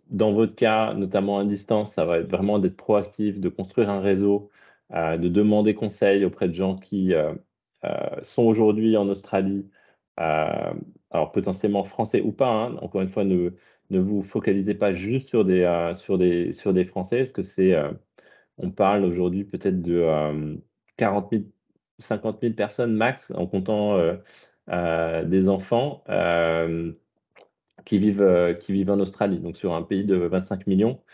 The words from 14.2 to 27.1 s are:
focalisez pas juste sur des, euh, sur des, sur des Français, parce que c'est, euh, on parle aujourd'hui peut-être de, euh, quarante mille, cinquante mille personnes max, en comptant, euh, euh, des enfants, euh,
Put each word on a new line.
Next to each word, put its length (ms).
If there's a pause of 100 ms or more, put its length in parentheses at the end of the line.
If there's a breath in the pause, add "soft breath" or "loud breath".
focalisez 520
pas 180
juste 360
sur 160
des, 180
euh, 320
sur 240
des, 340
sur 200
des 120
Français, 340
parce 140
que 100
c'est, 320
euh, 160 (680 soft breath)
on 120
parle 340
aujourd'hui 400
peut-être 360
de, 160
euh, 600 (400)
quarante 360
mille, 140 (520)
cinquante 440
mille 120
personnes 400
max, 400
en 120
comptant, 500
euh, 200 (520 soft breath)
euh, 560
des 240
enfants, 600
euh, 840 (920)